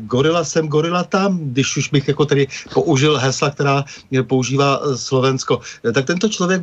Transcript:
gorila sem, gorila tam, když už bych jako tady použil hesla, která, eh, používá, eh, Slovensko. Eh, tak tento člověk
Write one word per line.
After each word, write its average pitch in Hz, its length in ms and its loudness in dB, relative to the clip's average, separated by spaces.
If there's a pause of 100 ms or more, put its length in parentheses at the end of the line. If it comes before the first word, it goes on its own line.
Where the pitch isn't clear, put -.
(120)
gorila 156 320 2
sem, 156 240 -2
gorila 165 400 0
tam, 196 320 0 (160)
když 131 220 0
už 135 160 -2
bych 139 140 2
jako 147 180 2
tady 139 220 2 (260)
použil 151 480 2
hesla, 151 320 0
která, 139 320 0 (260)
eh, 131 120 2
používá, 135 580 0
eh, 139 160 -2
Slovensko. 131 640 0 (260)
Eh, 117 60 0
tak 135 160 2
tento 175 180 0
člověk 185 360 0